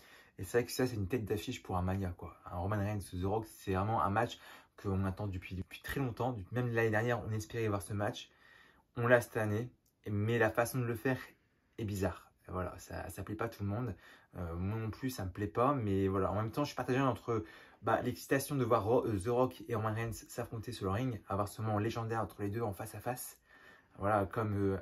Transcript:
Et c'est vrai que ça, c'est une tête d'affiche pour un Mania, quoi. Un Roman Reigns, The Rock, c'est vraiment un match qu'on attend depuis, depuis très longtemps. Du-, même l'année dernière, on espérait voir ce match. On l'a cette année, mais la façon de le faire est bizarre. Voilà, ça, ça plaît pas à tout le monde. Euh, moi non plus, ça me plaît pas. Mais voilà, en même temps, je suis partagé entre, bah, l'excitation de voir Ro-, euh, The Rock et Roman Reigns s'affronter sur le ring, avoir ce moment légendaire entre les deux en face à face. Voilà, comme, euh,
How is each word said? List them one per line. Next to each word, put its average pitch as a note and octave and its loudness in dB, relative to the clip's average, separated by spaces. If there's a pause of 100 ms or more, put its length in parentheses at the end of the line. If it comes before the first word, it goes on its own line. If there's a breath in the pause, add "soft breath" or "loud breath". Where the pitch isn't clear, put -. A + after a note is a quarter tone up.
(380 loud breath)
Et G2+ -8
c'est A#2+ 0
vrai A#2+ 4
que - -10
ça, B2+ 4
c'est A#2 -4
une G2 -2
tête G#2+ 0
d'affiche G#2+ -4
pour F#2+ -2
un F2+ 2
Mania, F#2 0
quoi. - -14
Un F2 -8
Roman G2+ -2
Reigns, G#2 -2
The F#2 -6
Rock, G#2+ 0
c'est - -6
vraiment G2+ 2
un F#2 2
match A2+ 0 (440 loud breath)
qu'on G2 0
attend F#2+ -2
depuis, F#2 -6
depuis - -8
très - -6
longtemps. B2+ 0
Du-, G#2 -6
même B2 0
l'année A2+ 4
dernière, A#2 2
on A2 -4
espérait A2 -2
voir G2+ 0
ce G#2+ -6
match. G#2 -2 (680 soft breath)
On A#2 2
l'a A#2+ 10
cette - -4
année, A2 0 (340)
mais G#2+ 2
la A2 6
façon A#2+ 0
de B2 0
le A#2 0
faire B2+ 2 (640)
est A#2 -2
bizarre. F#2+ -2 (180)
Voilà, F#2 -4
ça, F2 -8
ça G2 -8
plaît G#2 -6
pas A2 -2
à - -8
tout - -8
le G2+ 0
monde. A2 -2 (400 loud breath)
Euh, E2+ -6
moi G2 -2
non A2 -4
plus, C3 -6
ça A#2 -4
me F#2 -4
plaît G#2 -2
pas. A#2+ 4
Mais G2+ 2
voilà, F#2+ 2
en F#2 -2
même A2 0
temps, D3 0
je D3 -2
suis - -12
partagé C3 2
entre, A#2+ 0 (380 loud breath)
bah, A2 4
l'excitation C3+ 0
de B2+ 4
voir A2+ 6
Ro-, A#2+ 4
euh, A2 2
The F#2 -2
Rock B2+ 2
et A#2+ -2
Roman A2 0
Reigns A2+ -2
s'affronter - -8
sur G#2+ -6
le F#2+ 2
ring, A#2 0 (100)
avoir G2+ 0
ce - -8
moment G#2+ 2
légendaire A2+ 0
entre G#2 -6
les G2+ 0
deux A2 -2
en G#2+ -2
face A#2 -8
à A2 -10
face. - -6 (600 loud breath)
Voilà, G2+ 4
comme, G2+ 2
euh, - 2